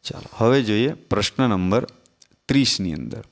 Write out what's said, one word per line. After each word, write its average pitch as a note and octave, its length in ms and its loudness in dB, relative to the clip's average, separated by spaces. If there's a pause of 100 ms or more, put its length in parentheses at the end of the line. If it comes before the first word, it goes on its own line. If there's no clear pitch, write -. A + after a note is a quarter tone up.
ચાલો, - 340 -12
હવે B2 260 4
જોઈએ A2 300 0
પ્રશ્ન - 560 -2
નંબર F#2+ 380 2 (580)
ત્રીસની B2 480 0
અંદર. D2+ 380 -10